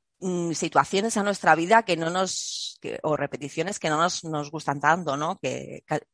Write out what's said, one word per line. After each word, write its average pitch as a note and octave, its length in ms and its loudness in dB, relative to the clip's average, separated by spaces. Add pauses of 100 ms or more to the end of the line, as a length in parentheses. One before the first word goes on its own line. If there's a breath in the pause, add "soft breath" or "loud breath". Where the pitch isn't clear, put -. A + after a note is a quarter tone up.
(200)
mm, F3 320 -2
situaciones F#3 640 2
a G#3 60 0
nuestra G3 320 4
vida F#3+ 300 4
que F3 120 0
no E3 140 0
nos, - 580 -4 (120)
que, - 220 -8
o D3+ 140 0
repeticiones C#3+ 640 -4
que E3+ 100 -2
no D#3 100 2
nos, F3 260 0
nos D3 260 -6
gustan D3 300 -4
tanto, D3+ 360 2
¿no? D3 220 -4
Que C3 480 -8
ca-, - 140 -2 (140)